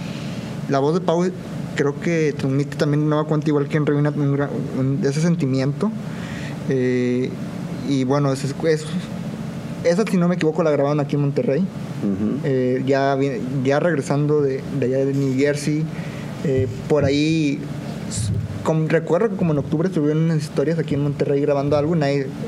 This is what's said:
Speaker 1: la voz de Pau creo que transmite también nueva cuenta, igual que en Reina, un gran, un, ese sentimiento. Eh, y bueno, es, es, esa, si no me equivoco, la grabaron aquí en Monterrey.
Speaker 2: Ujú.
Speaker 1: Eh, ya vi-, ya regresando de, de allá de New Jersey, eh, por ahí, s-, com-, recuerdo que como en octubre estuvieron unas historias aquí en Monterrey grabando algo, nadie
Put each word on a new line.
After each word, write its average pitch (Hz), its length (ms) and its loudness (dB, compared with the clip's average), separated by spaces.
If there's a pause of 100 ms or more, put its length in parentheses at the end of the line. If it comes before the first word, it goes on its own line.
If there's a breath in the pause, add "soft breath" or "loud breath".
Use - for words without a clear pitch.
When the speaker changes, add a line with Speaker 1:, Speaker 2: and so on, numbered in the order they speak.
(680 loud breath)
Speaker 1:
la 139 100 2
voz 143 160 4
de 185 60 0
Pau 175 280 2 (460)
creo 147 240 0
que 156 400 0
transmite 143 380 0
también 151 320 2
nueva 151 160 2
cuenta, 151 240 0
igual 147 180 2
que 151 120 -2
en 147 80 2
Reina, 147 300 2
un 143 200 2
gran, 139 140 -2 (280)
un, 135 240 0
ese 139 180 0
sentimiento. 147 680 0 (760 loud breath)
Eh, 127 600 0 (600)
y 135 160 0
bueno, 139 280 2
es, 135 120 -2
es, 151 400 0 (1000)
esa, 175 260 2
si 202 80 2
no 175 120 4
me 175 80 2
equivoco, 156 260 2
la 156 80 4
grabaron 147 300 2
aquí 143 160 0
en 143 60 2
Monterrey. 143 400 0 (340)
Speaker 2:
Ujú. 107 480 0
Speaker 1:
Eh, 131 420 2
ya 135 280 4
vi-, 135 260 0 (240)
ya 139 160 2
regresando 147 640 2
de, 135 200 0 (160)
de 120 80 2
allá 135 200 2
de 139 80 0
New 139 240 2
Jersey, 147 440 2 (600 loud breath)
eh, 131 240 2 (220)
por 147 160 4
ahí, 147 520 2 (520)
s-, - 200 -2 (340)
com-, 160 240 2
recuerdo 165 420 2
que 190 60 -4
como 175 160 2
en 147 60 0
octubre 160 300 0
estuvieron 156 360 2
unas 165 180 2
historias 151 360 0
aquí 156 160 -2
en 143 100 0
Monterrey 143 360 0
grabando 143 360 2
algo, 151 200 2
nadie 139 300 2 (220)